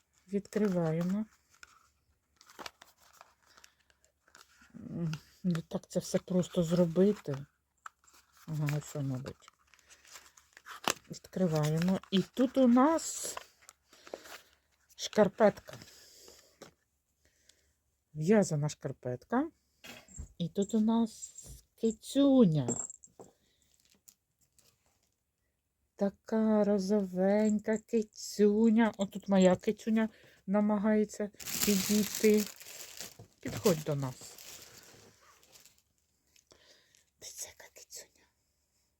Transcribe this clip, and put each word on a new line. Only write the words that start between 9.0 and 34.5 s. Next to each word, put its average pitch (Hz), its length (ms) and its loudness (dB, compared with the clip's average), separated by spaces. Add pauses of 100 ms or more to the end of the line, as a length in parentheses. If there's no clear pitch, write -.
Відкриваємо. 165 880 -2 (100)
І 185 120 2
тут - 360 -2
у 262 100 6
нас 269 680 2 (1600)
шкарпетка. - 800 0 (2500)
В'язана 156 540 2
шкарпетка. 147 840 -6 (880)
І 170 100 -4
тут 202 260 -4
у 220 60 2
нас 226 540 -2 (460)
кицюня. 226 960 4 (3250)
Така 214 680 0
розовенька 202 1120 0
кицюня. 214 1160 2
Отут 196 320 -8
моя 185 280 6
кицюня 220 520 -2 (380)
намагається 208 840 0 (340)
підійти. 208 800 2 (960)
Підходь 165 460 -2
до 151 80 -4
нас. 135 420 -10 (2750)